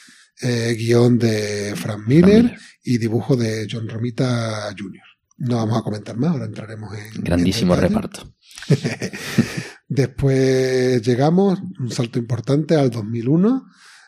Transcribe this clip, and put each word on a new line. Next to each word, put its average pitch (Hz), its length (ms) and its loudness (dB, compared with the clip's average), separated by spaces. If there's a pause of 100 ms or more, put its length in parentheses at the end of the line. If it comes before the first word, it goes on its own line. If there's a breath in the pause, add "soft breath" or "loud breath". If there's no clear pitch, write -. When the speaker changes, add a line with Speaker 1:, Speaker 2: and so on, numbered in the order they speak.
(420 loud breath)
Speaker 1:
eh, 117 360 -2
guión 117 400 4
de 104 560 -2
Frank 107 320 -8
Miller 156 180 6 (160)
Speaker 2:
Frank - 40 8
Miller. 240 140 -2 (260 loud breath)
Speaker 1:
y 120 140 0
dibujo 117 360 0
de 110 360 -2
John 113 180 -8
Romita 110 920 -4
junior 90 280 -14 (320)
No 120 180 -2
vamos 113 220 0
a - 40 -2
comentar 107 360 -10
más, 165 140 0
ahora 120 120 -6
entraremos 107 540 -12
en, - 260 -12
Speaker 2:
Grandísimo 170 520 2
Speaker 1:
en - 40 2
detalle. 180 140 2
Speaker 2:
reparto. - 400 -8 (340 loud breath)
Speaker 1:
<laughs> - 480 -2 (720 loud breath)
Después 131 1120 0
llegamos, 170 580 2 (180)
un 120 120 -6
salto 123 280 -4
importante, 127 580 0
al 135 140 4
dos 113 140 -6
mil 117 240 -4
uno, 202 380 2 (420 loud breath)